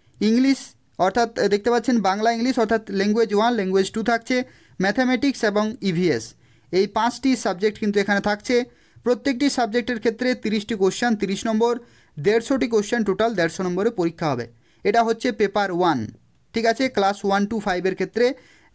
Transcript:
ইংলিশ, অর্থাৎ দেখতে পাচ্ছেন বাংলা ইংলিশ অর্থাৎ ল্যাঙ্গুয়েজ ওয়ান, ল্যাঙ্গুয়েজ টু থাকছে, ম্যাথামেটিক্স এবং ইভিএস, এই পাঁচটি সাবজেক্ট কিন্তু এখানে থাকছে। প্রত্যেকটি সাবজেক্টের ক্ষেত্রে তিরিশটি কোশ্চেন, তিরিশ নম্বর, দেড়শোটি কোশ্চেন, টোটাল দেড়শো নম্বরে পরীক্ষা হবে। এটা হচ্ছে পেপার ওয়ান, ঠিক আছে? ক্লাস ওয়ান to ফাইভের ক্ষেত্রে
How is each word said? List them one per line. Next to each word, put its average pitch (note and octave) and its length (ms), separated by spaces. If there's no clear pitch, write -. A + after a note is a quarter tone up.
ইংলিশ, B3+ 380
অর্থাৎ A3+ 420
দেখতে G3+ 300
পাচ্ছেন A#3+ 300
বাংলা G#3 320
ইংলিশ A#3 260
অর্থাৎ A3 320
ল্যাঙ্গুয়েজ G#3 440
ওয়ান, A3+ 200
ল্যাঙ্গুয়েজ F#3+ 360
টু A3 120
থাকছে, A#3+ 420
ম্যাথামেটিক্স B3+ 640
এবং G#3+ 360
ইভিএস, E3+ 540
এই F#3+ 140
পাঁচটি A#3 500
সাবজেক্ট G#3 420
কিন্তু G3+ 220
এখানে G3+ 200
থাকছে। G#3 440
প্রত্যেকটি B3 480
সাবজেক্টের A#3 480
ক্ষেত্রে A#3+ 360
তিরিশটি A3 400
কোশ্চেন, G3 420
তিরিশ G3+ 300
নম্বর, A#3 320
দেড়শোটি A3+ 480
কোশ্চেন, G#3+ 360
টোটাল G#3+ 300
দেড়শো E3+ 280
নম্বরে F#3 280
পরীক্ষা E3+ 400
হবে। A#2+ 160
এটা A3 180
হচ্ছে A3+ 300
পেপার G3+ 400
ওয়ান, E3 340
ঠিক A3+ 140
আছে? A3+ 220
ক্লাস G3+ 360
ওয়ান G3+ 220
to A3 140
ফাইভের F#3 340
ক্ষেত্রে A#3+ 400